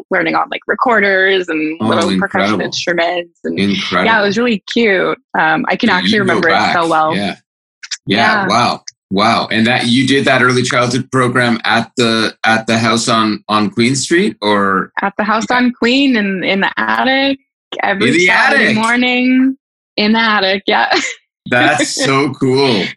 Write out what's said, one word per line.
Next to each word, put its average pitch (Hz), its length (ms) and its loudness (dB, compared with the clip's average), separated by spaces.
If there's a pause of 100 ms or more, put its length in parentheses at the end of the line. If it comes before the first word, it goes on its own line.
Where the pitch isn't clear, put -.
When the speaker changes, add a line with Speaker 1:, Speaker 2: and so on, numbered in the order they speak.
(120)
Speaker 1:
learning 165 240 0
on, 165 160 -2
like, - 160 -8
recorders 196 800 0
and 156 340 -4
Speaker 2:
Oh, 110 60 -2
Speaker 1:
little 170 220 0 (100)
percussion 196 360 -2
Speaker 2:
incredible. 185 100 -4
Speaker 1:
instruments. 175 800 -4
And 82 120 -6
Speaker 2:
Incredible. - 540 -2
Speaker 1:
yeah, 220 100 2
it 202 40 2
was 202 120 -2
really 233 240 0 (100)
cute. 185 460 0 (220)
Um, 160 300 0
I 185 80 -2
can 240 100 0
Speaker 2:
So 196 80 2
Speaker 1:
actually 180 160 0
Speaker 2:
you 220 60 2
go - 60 2
Speaker 1:
remember 170 260 0
it - 240 0
so 175 80 0
Speaker 2:
back. 165 80 0
Speaker 1:
well. 156 260 0
Speaker 2:
Yeah. 190 200 -4 (720)
Yeah. 113 380 0
Speaker 1:
Yeah. - 40 -2
Speaker 2:
Wow. 107 360 0 (280)
Wow. 101 400 0
And 110 160 0
that, 123 200 0
you 127 200 2
did 135 180 2
that 131 160 2
early 127 220 2
childhood 123 480 -2
program 123 520 0
at 110 340 0
the, 113 460 0
at 113 240 0
the 113 120 2
house 117 280 0
on, 110 400 0
on 107 220 0
Queen 120 260 0
Street, 175 460 0
or? 101 500 0 (100)
Speaker 1:
At 196 160 -2
the 214 60 0
house 214 260 0
Speaker 2:
Yeah. 247 80 2
Speaker 1:
on 247 140 2
Queen 254 460 2
in, 196 260 -2
in 196 180 -2
the 170 160 0
attic 269 600 0 (420)
every 196 280 0
Speaker 2:
In 143 60 2
the 175 100 2
Speaker 1:
Saturday 233 400 2
Speaker 2:
attic? 220 120 0
Speaker 1:
morning 254 800 2 (420)
in 208 160 2
the 226 60 2
attic. 202 460 0
Yeah. 214 260 0 (300)
<laughs> - 280 -16
Speaker 2:
That's 143 440 2
so 139 400 0
cool. 131 500 2 (140)